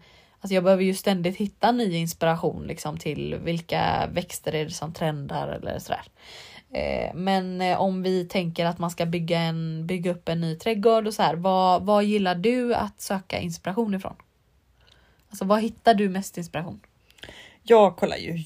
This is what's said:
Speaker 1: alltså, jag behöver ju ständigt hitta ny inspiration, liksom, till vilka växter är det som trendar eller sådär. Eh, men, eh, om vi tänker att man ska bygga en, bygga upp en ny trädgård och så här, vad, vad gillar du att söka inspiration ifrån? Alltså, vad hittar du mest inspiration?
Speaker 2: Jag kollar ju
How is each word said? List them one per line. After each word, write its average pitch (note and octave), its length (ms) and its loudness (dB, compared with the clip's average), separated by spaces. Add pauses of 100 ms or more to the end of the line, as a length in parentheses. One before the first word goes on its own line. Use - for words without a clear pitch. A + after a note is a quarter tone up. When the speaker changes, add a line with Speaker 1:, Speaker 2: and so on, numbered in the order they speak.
(400)
Speaker 1:
alltså, G3 160 -4
jag F3+ 80 4
behöver F#3+ 200 6
ju F#3+ 100 2
ständigt F#3 440 0
hitta G#3 340 0
ny A3+ 240 0
inspiration, E3 720 0
liksom, D3+ 300 -8
till D3 380 -6
vilka E3 800 -2
växter E3 420 -6
är D3+ 100 -2
det D3+ 60 -10
som E3 220 -10
trendar D3 540 -4
eller - 320 -8
sådär. - 220 -8 (680)
Eh, C2+ 440 -4
men, F#3 460 -2
eh, F3+ 200 0
om F#3+ 220 0
vi F#3 220 0
tänker F3 400 -2
att E3+ 140 -2
man E3+ 120 -4
ska E3+ 140 -4
bygga E3+ 340 -2
en, D#3+ 480 -4
bygga F3+ 240 -2
upp E3+ 180 -6
en E3 120 -2
ny D#3+ 140 -2
trädgård A3 520 2
och A3 60 -4
så G#3+ 100 0
här, D#3 120 4
vad, F#3 500 4
vad G#3 180 4
gillar G3+ 320 2
du A#3+ 400 0
att - 260 -4
söka - 380 -4
inspiration F#3+ 540 -4
ifrån? F#3+ 220 -6 (1120)
Alltså, G3 160 -6
vad G#3 160 4
hittar A3+ 320 4
du G3+ 160 2
mest F#3+ 280 -6
inspiration? F3 420 -8 (840)
Speaker 2:
Jag G#3+ 340 8
kollar E2 200 -2
ju - 280 -6